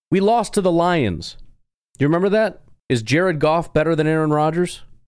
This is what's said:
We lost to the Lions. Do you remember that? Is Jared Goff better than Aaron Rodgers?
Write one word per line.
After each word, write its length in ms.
We 80
lost 360
to 60
the 120
Lions. 640
Do 80
you 40
remember 220
that? 320
Is 140
Jared 360
Goff 340
better 220
than 140
Aaron 220
Rodgers? 520